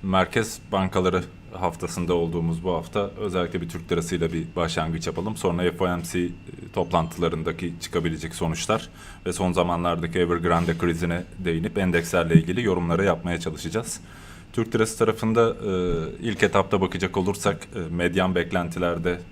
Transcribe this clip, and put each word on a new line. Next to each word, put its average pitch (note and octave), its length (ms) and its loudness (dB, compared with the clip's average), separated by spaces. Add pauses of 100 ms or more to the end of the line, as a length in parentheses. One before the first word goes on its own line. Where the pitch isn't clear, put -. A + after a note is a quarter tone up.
Merkez F#2+ 560 2 (140)
Bankaları F#2 520 2 (280)
haftasında F2 640 -2
olduğumuz E2+ 500 0
bu F2+ 100 0
hafta F#2+ 360 -2 (100)
özellikle F2+ 400 -2
bir E2 80 -6
Türk E2 240 -6
lirasıyla E2 400 0
bir D#2+ 120 -2 (120)
başlangıç E2 500 0
yapalım. F2 300 -4
Sonra F2 260 0
F F2 220 2
O F2+ 120 2
M E2 60 -6
C, F2 160 -4
e, F2 120 0 (440)
toplantılarındaki E2 1040 0
çıkabilecek D#2+ 540 -2
sonuçlar E2+ 540 0 (380)
ve F#2 60 -2
son F2+ 200 2
zamanlardaki F2 640 2
Evergrande E2+ 600 2
krizine E2+ 460 0 (140)
değinip F2 400 -2
endekslerle E2+ 560 2
ilgili F2 280 4
yorumları F2+ 420 2
yapmaya E2+ 360 0
çalışacağız. D#2+ 600 -6 (520)
Türk A2+ 220 -2
lirası A2 240 2
tarafında, A2+ 520 4
e, G#2+ 220 -4 (500)
ilk G#2+ 200 0
etapta G2 380 4
bakacak F#2 360 0
olursak, G2 580 0
e, E2+ 200 -6
medyan F2 400 2
beklentilerde F2 840 0 (120)